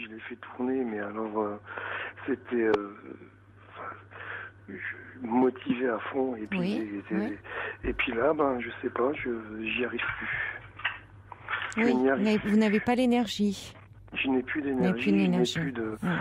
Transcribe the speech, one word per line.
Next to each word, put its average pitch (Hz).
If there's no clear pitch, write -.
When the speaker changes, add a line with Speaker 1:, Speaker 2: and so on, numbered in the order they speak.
Speaker 1:
je 107
l'ai 113
fait -
tourner, 127
mais 110
alors, 107
euh, 104
c'était, 123
euh, 104
enfin, -
je, -
motivé 127
à 110
fond, 131
et 107
puis, 98
Speaker 2:
Oui, 175
Speaker 1:
et, -
Speaker 2:
oui. 208
Speaker 1:
et -
puis -
là, 127
ben, 139
je 117
sais 120
pas, 123
je, 131
j'y 120
arrive 117
plus. -
Je 220
Speaker 2:
Oui, 254
Speaker 1:
n'y 254
arrive 202
Speaker 2:
mais 214
Speaker 1:
plus. 208
Speaker 2:
vous 208
n'avez 214
pas 247
l'énergie. 233
Speaker 1:
Je 135
n'ai 127
plus 156
Speaker 2:
Vous 139
n'avez 135
Speaker 1:
d'énergie, 185
Speaker 2:
plus 202
Speaker 1:
je 202
n'ai 196
Speaker 2:
d'énergie. 170
Speaker 1:
plus 139
de 110
Speaker 2:
Oui. 180